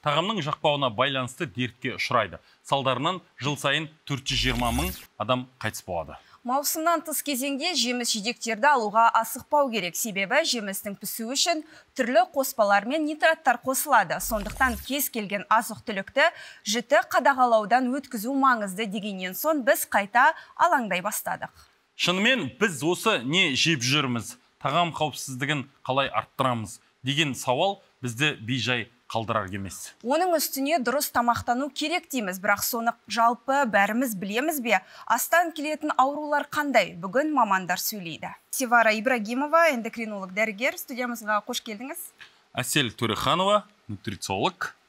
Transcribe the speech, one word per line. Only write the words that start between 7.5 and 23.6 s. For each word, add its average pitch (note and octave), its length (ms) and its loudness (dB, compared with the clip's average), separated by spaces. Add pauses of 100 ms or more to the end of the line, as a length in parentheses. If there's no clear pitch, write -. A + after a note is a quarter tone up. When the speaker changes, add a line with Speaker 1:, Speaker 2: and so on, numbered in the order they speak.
Speaker 2:
жеміс A#3+ 320 -2
жидектерді A3+ 580 -2
алуға A3+ 380 4 (100)
асықпау C4 540 0
керек. F3+ 240 -2
Себебі G3+ 480 0
жемістің G#3 560 -4
пісуі A3+ 320 -8
үшін D#4 320 0 (320)
түрлі C4 300 2 (100)
қоспалар G3+ 500 2
мен D4+ 220 0
нитраттар D#4 560 2
қосылады. A#3+ 560 2
Сондықтан A3 640 -2
кез C#4 260 -4
келген G3+ 380 -6
азық-түлікті A3 800 0 (400)
жіті A#3+ 400 2
қадағалаудан B3 800 4 (100)
өткізу B3 380 -6
маңызды A3+ 500 2
дегеннен F#3+ 480 -6
соң D4 300 0
біз C#4+ 240 2
қайта A#3 460 4 (200)
алаңдай A#3 480 2
бастадық. - 480 -6 (460)
Speaker 1:
Шынымен G3 640 2
біз E3+ 240 0
осы F3 400 2
не D3+ 320 2
жеп D3+ 260 2